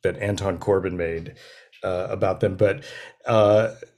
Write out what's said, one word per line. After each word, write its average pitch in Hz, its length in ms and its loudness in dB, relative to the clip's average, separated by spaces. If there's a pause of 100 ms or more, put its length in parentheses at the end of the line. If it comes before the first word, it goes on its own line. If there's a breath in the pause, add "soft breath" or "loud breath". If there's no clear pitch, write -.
that 90 160 -2
Anton 98 400 -2
Corbijn 95 340 0
made, 82 420 -6 (480 loud breath)
uh, 92 280 -4
about 98 300 -2
them. 98 160 0
But, 101 280 2 (420 loud breath)
uh, 107 480 4 (240)